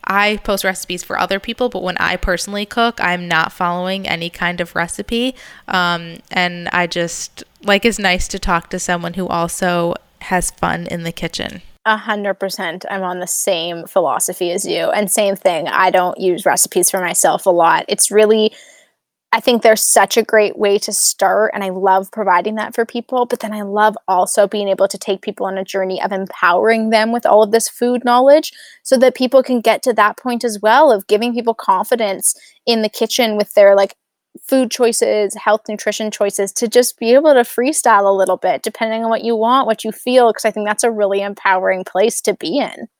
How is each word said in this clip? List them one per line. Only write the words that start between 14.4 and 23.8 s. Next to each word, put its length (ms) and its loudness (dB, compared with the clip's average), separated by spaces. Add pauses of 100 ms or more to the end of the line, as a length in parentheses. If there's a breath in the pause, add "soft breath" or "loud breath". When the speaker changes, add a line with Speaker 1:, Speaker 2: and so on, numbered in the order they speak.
Speaker 2:
as 140 -4
you. 240 -2
And 220 -2
same 240 0
thing, 320 -2
I 240 2
don't 280 0
use 280 0
recipes 420 2
for 100 -2
myself 460 0
a 60 4
lot. 360 4
It's 240 -2
really, 400 4 (800 soft breath)
I 80 0
think 220 0
they're 160 6
such 400 2
a 60 2
great 340 2
way 220 2
to 120 -6
start, 600 0
and 100 -6
I 60 -4
love 420 2
providing 440 0
that 200 -8
for 100 -2
people. 400 -4
But 140 -4
then 140 -8
I 80 -8
love 360 0 (100)